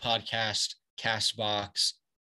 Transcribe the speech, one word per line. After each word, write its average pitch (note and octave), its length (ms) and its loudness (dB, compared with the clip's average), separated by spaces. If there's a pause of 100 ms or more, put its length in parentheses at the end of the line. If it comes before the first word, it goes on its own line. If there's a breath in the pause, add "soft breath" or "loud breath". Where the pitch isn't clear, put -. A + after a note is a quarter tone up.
Podcast, A2+ 720 0 (240)
Castbox, G#2+ 920 0 (400)